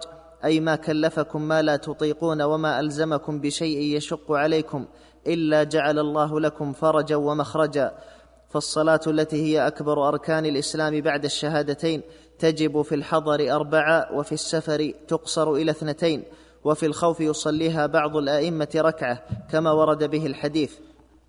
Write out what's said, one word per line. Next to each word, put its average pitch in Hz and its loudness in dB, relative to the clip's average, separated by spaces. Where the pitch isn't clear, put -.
أي 156 4
ما 156 0
كلفكم 156 -2
ما 156 2
لا 151 2
تطيقون 151 -2
وما 151 0
ألزمكم 151 -2
بشيء 147 -2
يشق 151 -4
عليكم، 151 0
إلا 151 2
جعل 151 2
الله 151 0
لكم 151 -2
فرجا 151 2
ومخرجا. 147 0
فالصلاة 156 2
التي 156 0
هي 151 2
أكبر 147 0
أركان 156 0
الإسلام 151 -2
بعد 143 -2
الشهادتين 147 -2
تجب 151 2
في 151 -4
الحضر 147 0
أربعة، 151 2
وفي 147 -4
السفر 156 -2
تقصر 160 0
إلى 156 0
اثنتين، 151 -2
وفي 151 2
الخوف 165 0
يصليها 156 0
بعض 151 0
الأئمة 151 0
ركعة، 151 -2
كما 156 2
ورد 156 4
به 151 0
الحديث. 147 -2